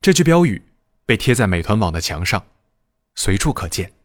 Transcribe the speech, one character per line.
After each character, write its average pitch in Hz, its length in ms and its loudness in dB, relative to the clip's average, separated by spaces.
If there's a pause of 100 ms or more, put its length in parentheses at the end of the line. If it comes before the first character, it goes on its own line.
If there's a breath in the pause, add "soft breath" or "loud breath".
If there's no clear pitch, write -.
这 202 100 4
句 175 120 4
标 170 220 4
语 113 180 -4 (420)
被 117 100 2
贴 123 200 2
在 120 100 0
美 90 160 0
团 107 160 0
网 92 160 0
的 80 80 -6
墙 80 240 -6
上， - 220 -4 (680)
随 - 240 -2
处 143 160 -2
可 95 140 -8
见。 90 260 -8 (100)